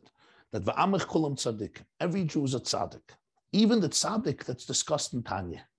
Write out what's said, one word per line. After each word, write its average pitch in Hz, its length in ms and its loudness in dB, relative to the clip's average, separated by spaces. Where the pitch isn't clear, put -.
that 101 120 -4
"Va'amech 170 420 2
kulam 151 300 2
tzaddik," 110 460 -4
every 175 240 0
Jew 151 200 0
is 131 100 0
a 120 60 0
tzaddik, - 480 -4
even 214 280 6
the 160 80 2
tzaddik 165 560 -2
that's - 220 -8
discussed - 480 -2
in 120 80 -2
Tanya. 90 440 -6